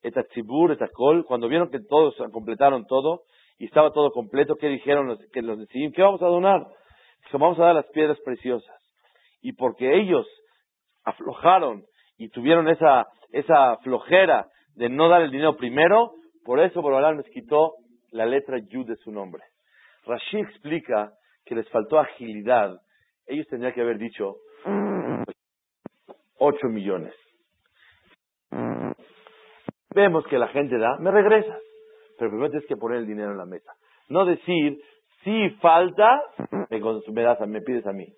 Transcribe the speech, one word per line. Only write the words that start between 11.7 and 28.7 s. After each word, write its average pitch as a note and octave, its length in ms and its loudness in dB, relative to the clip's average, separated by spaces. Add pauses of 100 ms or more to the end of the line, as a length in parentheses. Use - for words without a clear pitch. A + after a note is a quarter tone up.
y A2+ 100 -14
tuvieron D#3 400 2
esa, C#3+ 380 4 (240)
esa C#3 460 2
flojera C3 680 2 (280)
de A#2+ 140 -4
no D3+ 200 2
dar F3 140 6
el D3 80 -4
dinero D3 260 -2
primero, D#3+ 540 2 (340)
por B2+ 140 0
eso E3+ 240 0
Boreolam D3 340 2
les C#3 140 -14
quitó D3 420 0 (380)
la A2+ 160 -2
letra C3 320 -2
Yud A2+ 260 -12
de A2+ 120 -8
su - 140 -18
nombre. G2 300 -12 (640)
Rashi A#2+ 320 -8
explica D3 760 -6 (300)
que A#2+ 120 -10
les A2+ 140 -6
faltó A#2 280 0
agilidad. A2 840 -2 (460)
Ellos D3 220 -8
tendrían B2 260 -8
que A#2+ 80 -6
haber A#2 160 -2
dicho, G#2 380 -8 (2000)
"Ocho C#3 300 0
millones". G2 480 -6 (2750)